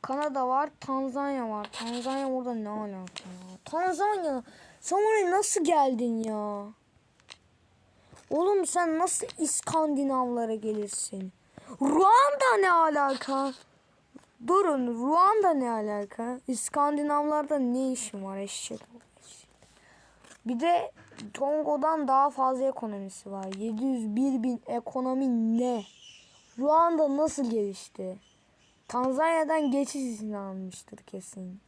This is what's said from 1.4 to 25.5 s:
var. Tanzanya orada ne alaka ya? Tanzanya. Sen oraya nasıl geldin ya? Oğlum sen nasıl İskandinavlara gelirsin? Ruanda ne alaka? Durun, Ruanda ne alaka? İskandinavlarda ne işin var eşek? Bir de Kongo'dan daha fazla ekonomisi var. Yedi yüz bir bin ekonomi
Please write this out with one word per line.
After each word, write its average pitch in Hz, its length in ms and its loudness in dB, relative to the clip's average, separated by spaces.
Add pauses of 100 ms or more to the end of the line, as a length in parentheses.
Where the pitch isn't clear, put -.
var. 208 220 -8
Tanzanya 247 560 -4
orada 247 260 -4
ne 214 140 -6
alaka 202 600 -10
ya? 185 360 -16
Tanzanya. 349 800 0 (380)
Sen - 160 -2
oraya 415 340 4
nasıl 392 340 2
geldin 254 580 2
ya? 208 440 -6 (1600)
Oğlum 359 360 2
sen 339 320 0
nasıl - 280 0 (120)
İskandinavlara 269 1160 0
gelirsin? 208 800 -6 (480)
Ruanda 466 800 6
ne 370 120 6
alaka? 277 800 2 (920)
Durun, 320 400 4
Ruanda 339 680 4
ne 254 160 0
alaka? 220 760 -4
İskandinavlarda 294 1120 0
ne 254 340 0
işin 208 320 -8
var 196 120 -8
eşek? 202 440 -10 (1700)
Bir 240 140 -2
de 330 320 2 (460)
Kongo'dan 302 680 0
daha 269 220 4
fazla 262 380 0
ekonomisi 202 640 -8
var. 190 220 -8
Yedi 220 320 -4
yüz 226 320 -2
bir 262 260 2
bin 247 240 -2
ekonomi 247 920 0